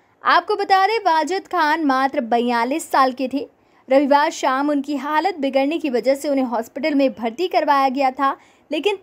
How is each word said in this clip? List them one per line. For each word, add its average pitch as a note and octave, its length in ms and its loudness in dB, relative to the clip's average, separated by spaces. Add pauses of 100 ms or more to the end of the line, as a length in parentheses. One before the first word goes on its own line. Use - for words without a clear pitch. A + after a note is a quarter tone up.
(240)
आपको F4 320 2
बता G4 300 2
दें, A4 120 0
वाजिद E4+ 480 0
खान D#4+ 380 0
मात्र C4+ 360 0
बयालीस A#3+ 720 -2
साल C4+ 220 2
के B3+ 220 -4
थे। C#4+ 140 -6 (420)
रविवार C#4+ 400 4
शाम C#4+ 400 -2
उनकी D4 260 -2
हालत D4+ 420 -2
बिगड़ने C#4 400 0
की D#4 120 -4
वजह B3 240 0
से C#4+ 140 -4
उन्हें C4+ 160 0
हॉस्पिटल B3 500 -4
में C4+ 180 2
भर्ती A#3 360 -6
करवाया C#4+ 400 2
गया C4 220 0
था, C#4 260 -2 (360)
लेकिन F#4+ 300 -2